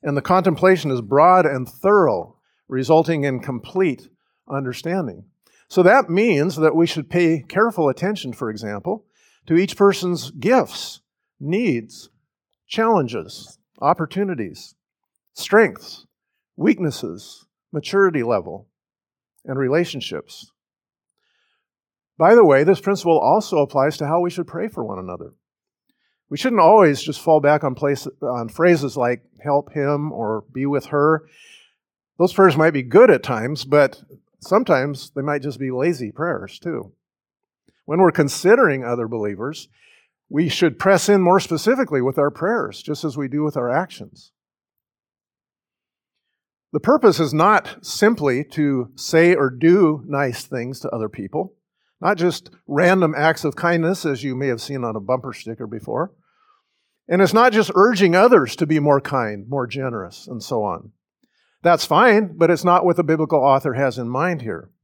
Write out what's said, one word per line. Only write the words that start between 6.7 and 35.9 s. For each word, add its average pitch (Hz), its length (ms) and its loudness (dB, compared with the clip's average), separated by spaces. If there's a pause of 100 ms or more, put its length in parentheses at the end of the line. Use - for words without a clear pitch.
we 165 100 2
should 156 240 -8
pay 165 360 0
careful 196 420 -2
attention, 175 440 -6
for 117 180 -10
example, 107 540 -10 (420)
to 160 100 0
each 190 200 0
person's 180 540 0
gifts, - 720 -2 (400)
needs, 147 680 -4 (560)
challenges, 131 920 -4 (220)
opportunities, 151 960 -4 (600)
strengths, - 720 0 (500)
weaknesses, 147 920 -4 (260)
maturity 160 500 0
level, 101 460 -6 (760)
and 131 140 -10
relationships. 139 920 -6 (1700)
By 185 160 6
the 233 100 10
way, 143 200 6
this 180 160 2
principle 175 380 0
also 180 400 0
applies 143 400 0
to 151 80 -6
how 165 140 -2
we 175 100 -4
should 175 160 -10
pray 180 220 -10
for 127 160 -10
one 185 140 -10
another. 180 360 -14 (960)
We 143 60 -10
shouldn't 240 240 0
always 170 400 6
just 156 200 -10
fall 156 200 2
back 143 220 2
on 135 120 -4
place, 143 320 -4 (140)
on 123 280 -8
phrases 151 480 0
like, 120 260 -2 (180)
"Help 143 320 -4
him," 147 400 -4
or, 110 400 -6
"Be 131 140 -6
with 143 200 -4
her." 151 400 0 (920)
Those 175 140 0
prayers 185 240 4
might 160 160 2
be 139 100 -4
good 196 280 6
at 143 120 4
times, 127 420 -6
but 139 380 2 (380)
sometimes 147 720 -2
they 139 120 -8
might 147 200 -6
just 139 160 -10
be 131 120 -8
lazy 127 400 -4